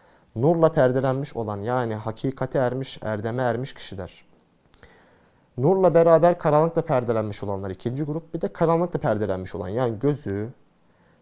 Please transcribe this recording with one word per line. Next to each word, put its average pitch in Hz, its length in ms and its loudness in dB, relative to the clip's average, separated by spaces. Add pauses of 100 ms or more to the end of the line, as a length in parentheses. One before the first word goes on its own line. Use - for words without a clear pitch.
(360)
Nurla 160 360 4
perdelenmiş 131 640 2
olan 107 220 -4
yani 117 380 -2
hakikate 127 640 -4
ermiş, 127 420 -4
erdeme 110 420 -4
ermiş 123 300 -2
kişiler. - 520 -14 (1300)
Nurla 175 360 4
beraber 165 440 6
karanlıkla 160 440 2
perdelenmiş 113 640 -2
olanlar 98 260 -6
ikinci 123 340 -6
grup. - 300 -8
Bir 165 80 -6
de 196 120 -4
karanlıkla 165 460 0
perdelenmiş 101 560 -2
olan 92 140 -6
yani 113 300 -2
gözü 110 500 -4 (720)